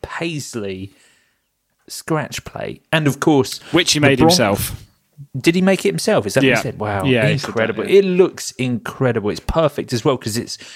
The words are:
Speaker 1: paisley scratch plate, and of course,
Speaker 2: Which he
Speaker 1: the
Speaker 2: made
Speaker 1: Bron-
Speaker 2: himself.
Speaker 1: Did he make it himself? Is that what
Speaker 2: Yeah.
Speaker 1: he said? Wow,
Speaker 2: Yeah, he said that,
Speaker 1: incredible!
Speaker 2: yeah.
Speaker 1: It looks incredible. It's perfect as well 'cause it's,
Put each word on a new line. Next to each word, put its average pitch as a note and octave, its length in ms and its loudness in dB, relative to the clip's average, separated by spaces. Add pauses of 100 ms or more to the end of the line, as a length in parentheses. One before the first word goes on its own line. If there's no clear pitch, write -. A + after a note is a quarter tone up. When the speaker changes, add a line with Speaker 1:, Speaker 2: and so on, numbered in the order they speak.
Speaker 1:
paisley G#2+ 880 -8 (960)
scratch - 580 -6
plate, - 460 -12
and D#3 160 0
of C3 120 0
course, - 380 2 (160)
Speaker 2:
Which E3+ 200 2
he D3 60 -2
Speaker 1:
the D3 80 4
Speaker 2:
made C#3 120 4
Speaker 1:
Bron- D#3+ 100 6
Speaker 2:
himself. A2+ 560 0 (520)
Speaker 1:
Did E3 160 2
he F#3 80 2
make F#3+ 240 2
it G3+ 40 2
himself? E3 360 0
Is G2+ 80 -4
that C3 100 2
what C3 40 4
Speaker 2:
Yeah. B2 80 4
Speaker 1:
he G#2+ 80 0
said? A2+ 160 -8
Wow, G#2 260 -2
Speaker 2:
Yeah, A#2 220 2
he G#2+ 100 2
said - 40 -8
that, - 80 -8
Speaker 1:
incredible! A2 380 -2
Speaker 2:
yeah. G3 120 6
Speaker 1:
It G3 60 6
looks F3+ 480 0
incredible. A#2+ 760 -2
It's F2 100 -4
perfect - 540 -2
as A2+ 100 -2
well C3+ 140 2
'cause G#2+ 180 -6
it's, - 220 -8 (180)